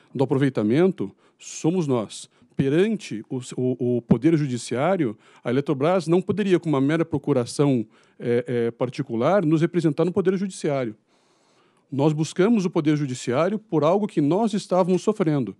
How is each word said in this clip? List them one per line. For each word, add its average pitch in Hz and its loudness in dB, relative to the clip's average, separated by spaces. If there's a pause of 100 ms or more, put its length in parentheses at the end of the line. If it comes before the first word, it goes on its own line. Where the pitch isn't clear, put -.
(140)
do 123 0
aproveitamento, 135 0 (280)
somos 165 -4
nós. 120 -4 (260)
Perante 147 0
o, 131 -6 (180)
o, 123 0
o 117 -2
Poder 143 2
Judiciário, 135 -2 (260)
a 123 -6
Eletrobras 147 0
não 170 2
poderia, 190 0
com 165 -6
uma 139 2
mera 156 2
procuração, 135 0 (320)
é, 120 0
é, 117 0
particular, 135 0
nos 156 2
representar 165 0
no 180 -2
Poder 190 0
Judiciário. 143 -4 (960)
Nós 135 2
buscamos 175 2
o 185 0
Poder 156 0
Judiciário 147 -2
por 160 -2
algo 196 2
que - -2
nós 190 2
estávamos 180 0
sofrendo 151 0